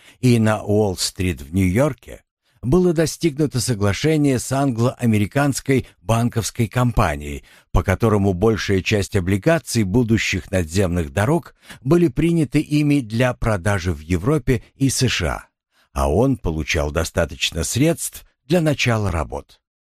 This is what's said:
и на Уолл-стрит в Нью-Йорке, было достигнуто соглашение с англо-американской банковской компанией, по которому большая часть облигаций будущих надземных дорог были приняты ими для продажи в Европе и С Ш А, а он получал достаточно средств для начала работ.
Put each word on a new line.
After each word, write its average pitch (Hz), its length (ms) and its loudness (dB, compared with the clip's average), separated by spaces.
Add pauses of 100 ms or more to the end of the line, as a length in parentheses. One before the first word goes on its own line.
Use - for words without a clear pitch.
(200)
и 120 180 4
на 107 240 0
Уолл-стрит 92 800 -2
в 76 140 -10
Нью-Йорке, 95 680 0 (440)
было 175 260 4
достигнуто 151 680 0
соглашение 131 760 0
с - 140 -8
англо-американской 127 1300 0 (160)
банковской 113 640 -2
компанией, 78 760 -2 (260)
по 95 120 2
которому 101 500 2
большая 95 500 0
часть 101 340 -2
облигаций 104 680 0
будущих 110 640 0
надземных 87 640 -2
дорог 120 420 -2 (260)
были 170 280 4
приняты 160 520 0
ими 147 400 2
для 120 340 -2
продажи 98 580 -2
в 73 80 -8
Европе 107 640 -2 (100)
и 135 160 0
С 127 180 0
Ш 85 200 -2
А, 55 200 -8 (440)
а 67 180 0
он 120 260 2
получал 78 540 -4
достаточно 82 720 -4
средств - 640 -2 (180)
для 175 160 2
начала 113 500 0
работ. 71 500 -6 (200)